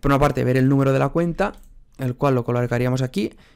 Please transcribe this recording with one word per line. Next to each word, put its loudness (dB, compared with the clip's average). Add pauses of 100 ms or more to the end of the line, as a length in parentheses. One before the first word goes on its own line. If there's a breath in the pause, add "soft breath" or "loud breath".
por 0
una 2
parte, 2
ver 2
el 4
número 2
de 2
la 0
cuenta, -2 (460)
el -4
cual 0
lo 0
colocaríamos -2
aquí, -4 (200 soft breath)